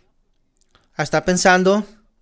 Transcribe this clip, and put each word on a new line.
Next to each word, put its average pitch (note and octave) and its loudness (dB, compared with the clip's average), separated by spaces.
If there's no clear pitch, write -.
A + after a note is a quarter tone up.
Está D#3 -4
pensando, F#3 2